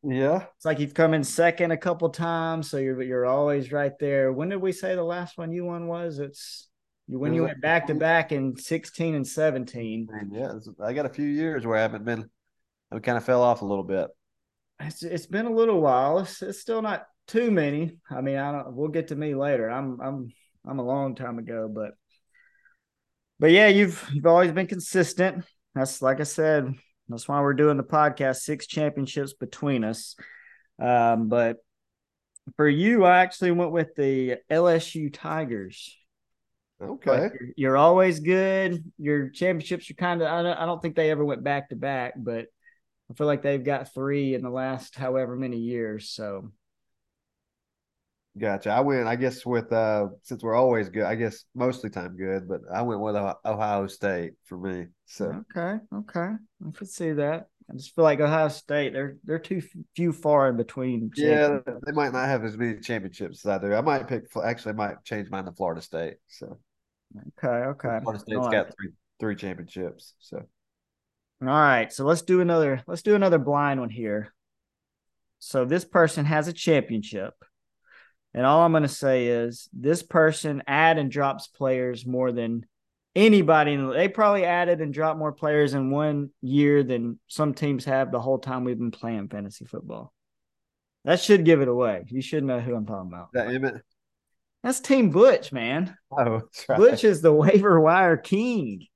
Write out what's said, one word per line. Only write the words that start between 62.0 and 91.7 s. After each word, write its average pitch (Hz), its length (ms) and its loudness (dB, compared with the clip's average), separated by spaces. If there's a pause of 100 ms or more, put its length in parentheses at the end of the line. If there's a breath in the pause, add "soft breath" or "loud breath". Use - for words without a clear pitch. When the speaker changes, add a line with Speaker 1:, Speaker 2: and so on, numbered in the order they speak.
Speaker 1:
not 127 140 -2
have 127 160 0
as 107 120 -6
many 113 240 -4
championships 98 640 -8
as 104 60 -2
I 98 80 0
do. 101 160 -2
I 110 80 2
might 139 260 0
pick, 123 220 -8
Fl-, - 140 -8
actually 113 300 -6
might 107 300 -8
change 104 280 -8
mine 95 140 -8
to 90 80 -14
Florida 85 280 -4
State. 82 360 -10 (100)
So. - 320 -18 (800)
Speaker 2:
Okay, 147 80 -4
okay. 123 560 -4
Speaker 1:
Florida 107 160 -6
State's 107 180 -8
Speaker 2:
I - 40 -2
like 120 100 -2
Speaker 1:
got 104 160 0
Speaker 2:
it. - 100 -20
Speaker 1:
three, 98 120 -12 (300)
three 107 160 -4
championships. 90 840 -12
So. - 240 -16 (960)
Speaker 2:
All 127 60 -4
right, 135 440 4
so 139 140 -6
let's 165 180 2
do 180 180 4
another, 156 440 2
let's 170 180 -10
do 208 120 4
another 190 240 4
blind 143 400 0
one 120 100 -6
here. 107 420 -6 (1080)
So 131 260 -2
this 170 200 -2
person 160 400 2
has 151 220 2
a 170 60 -8
championship, 113 800 -2 (1000 soft breath)
and 120 100 -2
all 147 180 6
I'm 165 120 6
gonna 151 140 4
say 131 400 0
is 120 440 -2
this 151 300 -2
person 156 640 2
add 160 320 4
and 139 140 -2
drops 139 340 -2
players 127 600 -2
more 127 240 -2
than 117 340 -6 (500)
anybody 160 580 6
in 139 120 -2
the, 131 80 -4
they 170 140 2
probably 202 380 2
added 175 360 2
and 147 100 -4
dropped 156 280 -2
more 151 120 -4
players 147 440 2
in 135 160 0
one 147 400 -2 (100)
year 143 400 4
than 120 460 -2
some 151 260 -2
teams 143 320 -2
have 135 260 0
the 123 80 -2
whole 127 200 -2
time 127 240 -6
we've 123 160 -4
been 120 100 -2
playing 110 400 -8
fantasy 101 360 -12
football. 113 460 -14 (920)
That 175 140 4
should 190 260 6
give 160 160 8
it 135 60 2
away. 120 400 0